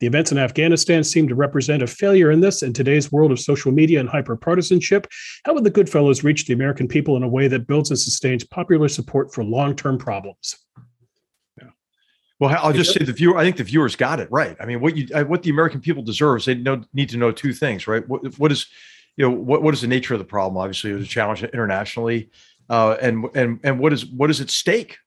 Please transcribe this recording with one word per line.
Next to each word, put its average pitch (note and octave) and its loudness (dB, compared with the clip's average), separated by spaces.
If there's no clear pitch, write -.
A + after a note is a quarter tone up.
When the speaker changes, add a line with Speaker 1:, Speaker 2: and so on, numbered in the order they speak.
Speaker 1:
The A#2 0
events D3+ 0
in C#3+ 2
Afghanistan D#3 2
seem D#3 2
to B2 -2
represent C#3 0
a A#2+ 0
failure F#3+ 4
in D#3 6
this. F#3+ 2
In B2+ -4
today's C#3 2
world D3 6
of B2 0
social C#3 0
media D#3 4
and B2+ -2
hyperpartisanship, E3+ 0
how D4 0
would D4 0
the G#3+ 4
Goodfellows D3 4
reach D3 0
the B2 0
American C3+ -2
people D3 0
in B2+ -2
a B2 -2
way C3 2
that B2 -2
builds D3 0
and B2+ -2
sustains B2 -2
popular E3+ 0
support C3+ -4
for A#2 -6
long-term C3+ -2
problems?" - -10
Speaker 2:
Yeah. - -20
Well, C#3+ 2
I'll D3+ 2
just E3+ 2
Speaker 1:
Yep. F#3 0
Speaker 2:
say D#3+ 0
the B2+ -4
viewer, E3+ 2
I E3 2
think F3+ 0
the C3 -6
viewers B2 0
got C3+ -2
it E2+ -10
right. A#2 -2
I A2 -14
mean, A#2+ -8
what D#3 0
you, C3+ -4
uh, D3 0
what E3+ -2
the F3 0
American D3 0
people C#3+ -4
deserve A#2 0
is G2 -8
they C3 0
know, B2 -4
need C3+ -2
to A#2 -6
know A#2+ 2
two B2+ -4
things, A2+ -6
right? A2+ -4
What, C3+ -8
what D3 2
is, C3 -4
you C3+ 4
know, - 2
what, B2 0
what D3+ 4
is B2 -4
the A#2+ -4
nature B2+ -2
of G#2+ -2
the F#2+ -8
problem? F#2+ -4
Obviously, G2 -6
it - -6
was G2+ -6
a F#2+ -12
challenge G#2+ -4
internationally. A2+ -4
Uh, A2+ 2
and, A2+ -2
and, A#2 -2
and C3+ 0
what D3+ 2
is, B2 -4
what C3+ 0
is C#3+ -2
at C3+ -8
stake, - -2